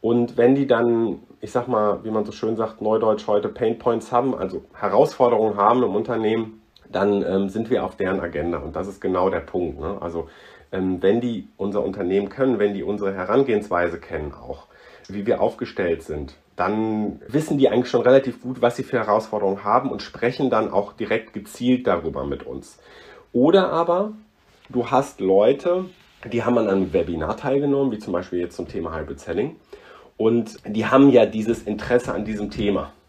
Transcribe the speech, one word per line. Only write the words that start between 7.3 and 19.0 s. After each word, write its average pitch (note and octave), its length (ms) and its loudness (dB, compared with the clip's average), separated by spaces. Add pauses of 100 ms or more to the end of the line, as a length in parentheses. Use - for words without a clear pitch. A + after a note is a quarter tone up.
sind A2+ 200 -4
wir B2+ 140 2
auf - 140 -6
deren F#2 240 -2
Agenda. E2+ 380 -4
Und D2 180 -10
das F2+ 100 -6
ist - 140 -14
genau F#2 280 2
der F2+ 120 -2
Punkt, D#2+ 380 -6
ne? F2+ 200 -6
Also, E2+ 300 -8 (420)
ähm, F#2 300 -2
wenn G2 180 4
die A#2 380 -6
unser G2+ 260 -2
Unternehmen G2 460 -2
kennen, C3 300 0
wenn G2+ 140 2
die F#2+ 100 -6
unsere G2 300 -4
Herangehensweise F#2 880 0
kennen D2+ 340 -10
auch, - 340 -14 (420)
wie G2 160 -8
wir A#2+ 160 0
aufgestellt G2 640 -2
sind, D2 320 -10 (200)
dann G#2+ 720 -2
wissen D3+ 300 0
die C3+ 100 6
eigentlich B2 220 2
schon A#2+ 120 2
relativ B2+ 400 4
gut, B2+ 200 -6
was A#2+ 160 2
sie C3 60 -6
für - 140 -4
Herausforderungen G#2 680 0